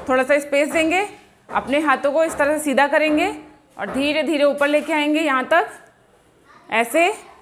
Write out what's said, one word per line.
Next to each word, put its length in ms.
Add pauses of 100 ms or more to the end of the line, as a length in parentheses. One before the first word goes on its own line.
थोड़ा 140
सा 160
स्पेस 300
देंगे, 380 (420)
अपने 320
हाथों 320
को 120
इस 140
तरह 200
से 60
सीधा 240
करेंगे 460 (440)
और 160
धीरे 280
धीरे 220
ऊपर 240
लेके 240
आएंगे 280
यहाँ 280
तक, 200 (1040)
ऐसे 400 (300)